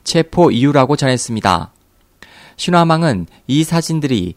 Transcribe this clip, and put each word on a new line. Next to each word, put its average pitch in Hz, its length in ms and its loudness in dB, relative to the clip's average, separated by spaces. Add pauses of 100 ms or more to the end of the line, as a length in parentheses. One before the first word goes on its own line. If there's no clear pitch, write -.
체포 165 460 2
이유라고 139 460 2
전했습니다. 110 760 -2 (840)
신화망은 165 680 0 (200)
이 147 180 0
사진들이 147 720 -2